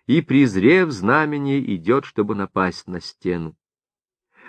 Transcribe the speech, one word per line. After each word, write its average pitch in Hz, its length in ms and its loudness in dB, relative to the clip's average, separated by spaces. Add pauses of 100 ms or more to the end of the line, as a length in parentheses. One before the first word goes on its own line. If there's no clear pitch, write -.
и, 156 140 2
презрев 139 720 4
знамение, 139 680 0 (160)
идёт, 104 300 0
чтобы 107 300 -4
напасть 95 520 -4
на 87 140 -10
стену. 85 540 -8 (920)